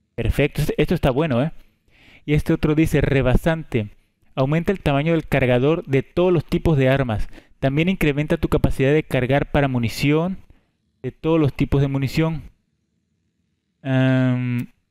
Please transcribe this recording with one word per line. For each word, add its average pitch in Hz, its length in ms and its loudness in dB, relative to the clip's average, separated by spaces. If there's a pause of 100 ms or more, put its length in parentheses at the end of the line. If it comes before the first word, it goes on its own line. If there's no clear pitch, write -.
(160)
Perfecto, 139 440 -2
es-, - 160 -2
esto 160 200 0
está 147 160 0
bueno, 131 280 0
¿eh? 160 120 -2 (720)
Y 147 80 0
este 151 180 0
otro 156 220 0
dice, 156 260 2
rebasante. 131 920 0 (440)
Aumenta 156 380 0
el 190 80 -4
tamaño 147 320 0
del 160 160 -2
cargador 127 560 2
de 135 180 0
todos 180 300 0
los 156 120 2
tipos 165 320 0
de 131 120 4
armas. 131 400 0 (320)
También 143 280 0
incrementa 151 500 0
tu 165 100 -2
capacidad 135 440 2
de 156 120 2
cargar 131 480 -2
para 143 160 2
munición. 143 680 -2 (640)
De 127 100 -8
todos 160 260 0
los 143 140 2
tipos 139 300 0
de 139 60 0
munición. 139 560 -2 (1400)
Am, 127 840 0 (220)